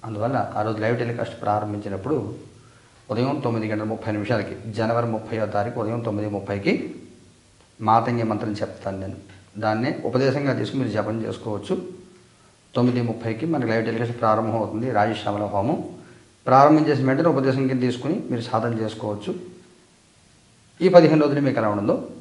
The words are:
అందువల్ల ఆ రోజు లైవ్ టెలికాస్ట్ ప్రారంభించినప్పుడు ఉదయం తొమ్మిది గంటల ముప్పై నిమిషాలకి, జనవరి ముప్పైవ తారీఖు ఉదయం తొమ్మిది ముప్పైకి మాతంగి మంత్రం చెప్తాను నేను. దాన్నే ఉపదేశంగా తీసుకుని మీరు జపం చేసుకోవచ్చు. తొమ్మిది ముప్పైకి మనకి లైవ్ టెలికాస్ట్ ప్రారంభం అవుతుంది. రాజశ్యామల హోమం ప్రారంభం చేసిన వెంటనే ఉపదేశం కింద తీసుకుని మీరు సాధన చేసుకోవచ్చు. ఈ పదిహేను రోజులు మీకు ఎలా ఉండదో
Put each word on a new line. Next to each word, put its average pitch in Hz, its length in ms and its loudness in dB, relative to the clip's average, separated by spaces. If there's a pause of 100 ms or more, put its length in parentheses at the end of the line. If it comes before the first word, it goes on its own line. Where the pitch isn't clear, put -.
అందువల్ల 113 500 -2
ఆ 107 60 -2
రోజు 107 160 -2
లైవ్ 113 200 0
టెలికాస్ట్ 117 440 -6
ప్రారంభించినప్పుడు 104 920 -2 (760)
ఉదయం 135 320 -2
తొమ్మిది 113 240 -2
గంటల 107 160 -2
ముప్పై 110 280 -4
నిమిషాలకి, 104 600 -4
జనవరి 117 340 0
ముప్పైవ 110 400 -4
తారీఖు 104 340 -2
ఉదయం 113 200 -4
తొమ్మిది 107 300 -4
ముప్పైకి 101 680 -2 (880)
మాతంగి 113 420 4
మంత్రం 110 280 -2
చెప్తాను 98 480 -6
నేను. 95 160 -10 (420)
దాన్నే 110 480 -2
ఉపదేశంగా 131 480 0
తీసుకుని 120 300 -2
మీరు 107 100 -2
జపం 107 320 -2
చేసుకోవచ్చు. 110 560 -6 (960)
తొమ్మిది 123 260 2
ముప్పైకి 113 440 -4
మనకి 135 260 0
లైవ్ 117 140 2
టెలికాస్ట్ 113 340 -2
ప్రారంభం 113 380 2
అవుతుంది. 110 340 -2
రాజశ్యామల 104 520 0
హోమం 101 400 -2 (640)
ప్రారంభం 147 400 8
చేసిన 131 200 2
వెంటనే 147 220 2
ఉపదేశం 135 380 2
కింద 127 140 0
తీసుకుని 127 500 -2
మీరు 117 100 -2
సాధన 117 320 -2
చేసుకోవచ్చు. 107 640 -6 (1500)
ఈ 180 80 6
పదిహేను 160 320 10
రోజులు 143 200 2
మీకు 127 180 2
ఎలా 110 100 2
ఉండదో 104 380 0 (140)